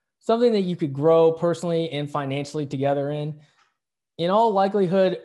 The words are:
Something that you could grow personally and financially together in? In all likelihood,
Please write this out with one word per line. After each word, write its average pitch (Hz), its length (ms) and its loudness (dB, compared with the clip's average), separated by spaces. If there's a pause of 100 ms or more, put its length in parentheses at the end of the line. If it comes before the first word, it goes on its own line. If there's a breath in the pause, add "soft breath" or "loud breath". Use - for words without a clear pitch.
(180)
Something 233 360 0
that 202 80 0
you 180 120 -2
could 151 180 -4
grow 160 380 4
personally 165 600 -2
and 143 200 -6
financially 143 560 -6
together 143 460 -2
in? 147 260 -8 (800 soft breath)
In 170 120 -2
all 220 220 2
likelihood, 190 720 2